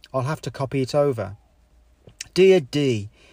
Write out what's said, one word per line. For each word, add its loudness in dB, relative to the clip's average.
I'll -2
have -6
to -8
copy -4
it -4
over. 0
Dear 6
D, -2